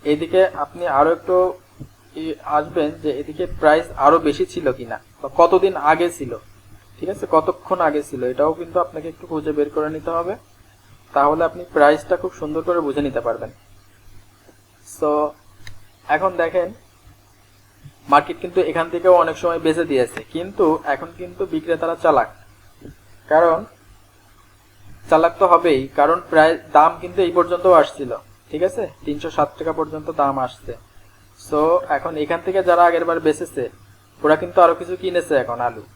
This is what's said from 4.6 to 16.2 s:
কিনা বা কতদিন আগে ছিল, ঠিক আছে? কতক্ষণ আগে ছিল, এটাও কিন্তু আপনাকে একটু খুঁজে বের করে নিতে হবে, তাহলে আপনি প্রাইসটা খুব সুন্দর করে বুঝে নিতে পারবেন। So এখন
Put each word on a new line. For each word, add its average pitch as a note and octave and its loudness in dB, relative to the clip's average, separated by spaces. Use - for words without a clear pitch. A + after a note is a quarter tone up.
কিনা A#2 -12
বা C#3 -10
কতদিন F#3 4
আগে F3 2
ছিল, B2 -10
ঠিক F3+ -8
আছে? G#3 -8
কতক্ষণ F3+ 0
আগে D3 -2
ছিল, B2+ -8
এটাও D3 0
কিন্তু E3 -6
আপনাকে D#3+ -12
একটু - -20
খুঁজে D#3 -4
বের D3 0
করে D3+ -2
নিতে D#3 -8
হবে, F3 -4
তাহলে D3 2
আপনি - -12
প্রাইসটা D3+ 4
খুব F#3 -8
সুন্দর D#3 -6
করে F3 0
বুঝে C#3 -2
নিতে B2+ -4
পারবেন। A2 -6
So D3+ -2
এখন F#3 0